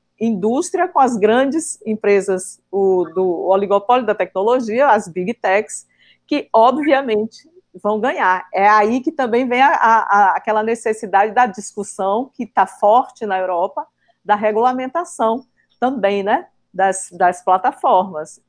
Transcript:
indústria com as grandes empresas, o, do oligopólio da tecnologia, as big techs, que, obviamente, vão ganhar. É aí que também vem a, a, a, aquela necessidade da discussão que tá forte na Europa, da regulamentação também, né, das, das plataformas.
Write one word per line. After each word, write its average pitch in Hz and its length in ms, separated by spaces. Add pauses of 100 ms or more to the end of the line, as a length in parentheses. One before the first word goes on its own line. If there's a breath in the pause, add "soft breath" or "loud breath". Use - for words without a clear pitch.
(180)
indústria 233 680
com 359 140
as 254 160
grandes 247 680
empresas, 202 760 (100)
o, 190 320 (100)
do 185 340
oligopólio 202 580
da 208 100
tecnologia, 226 720
as 214 220
big 180 240
techs, - 520 (400 soft breath)
que, - 280
obviamente, 254 960 (340)
vão 214 160
ganhar. 214 540
É 190 120
aí 214 360
que 311 100
também 247 340
vem 247 160
a, 285 120
a, 226 240
a, 202 400
aquela 214 260
necessidade 220 720
da 247 120
discussão 202 880
que 240 120
tá - 200
forte 233 600
na 196 120
Europa, 185 480 (380)
da 202 120
regulamentação 247 1080 (380)
também, 202 420
né, 240 240 (260)
das, 190 380
das 180 320
plataformas. 185 1040